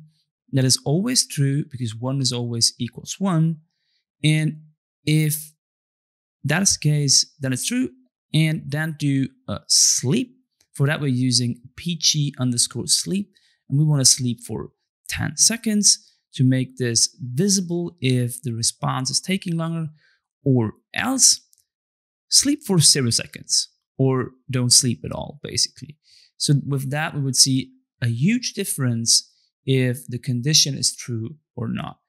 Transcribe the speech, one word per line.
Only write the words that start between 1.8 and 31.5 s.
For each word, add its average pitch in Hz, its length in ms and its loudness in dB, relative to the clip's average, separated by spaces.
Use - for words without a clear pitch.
one 127 260 -4
is 123 120 -2
always 120 460 -2
equals - 400 -10
one. 165 380 0
And 156 400 0
if 151 480 0
that 156 200 0
is - 120 2
the - 140 0
case, 147 500 2
then 131 140 -2
it's 123 140 -4
true. 247 240 -2
And 156 320 2
then 151 320 -6
do 139 300 0
a - 200 -8
sleep. - 720 0
For 143 140 2
that, 156 140 -2
we're 147 60 -2
using 123 320 0
P 175 200 -6
G 143 440 0
underscore 120 480 -2
sleep. - 440 -2
And 135 80 0
we 156 80 4
wanna 143 200 2
sleep 123 360 2
for - 300 -10
ten - 300 -6
seconds 214 600 2
to 135 100 2
make 131 340 2
this 117 440 0
visible 170 800 -2
if 123 400 0
the 117 120 -6
response 131 580 -4
is - 100 -2
taking 185 340 -4
longer, 165 340 -4
or 123 300 2
else - 460 2
sleep - 380 2
for 185 140 4
zero 131 320 4
seconds, - 580 -4
or 131 320 0
don't 123 240 0
sleep - 320 2
at - 60 -10
all, - 320 -12
basically. - 560 -6
So - 180 2
with 135 240 -4
that, 156 240 -6
we 147 80 -4
would 135 140 -2
see 131 380 2
a 120 60 0
huge 175 460 0
difference 123 720 -2
if 127 420 0
the 123 100 -8
condition 135 580 0
is - 200 -2
true 120 400 -8